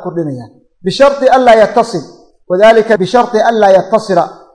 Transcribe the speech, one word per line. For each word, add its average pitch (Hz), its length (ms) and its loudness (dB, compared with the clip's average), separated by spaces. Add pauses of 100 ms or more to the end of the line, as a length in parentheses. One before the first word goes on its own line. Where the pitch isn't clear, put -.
kordhinayaan. 156 480 -10 (320)
Bisharti 277 460 0
an 262 140 2
laa 233 120 4
yattasil, 208 460 -2 (480)
wadaalika 220 480 2
bisharti 214 440 -2
an 233 180 0
laa 202 120 4
yattasila. 185 540 0 (300)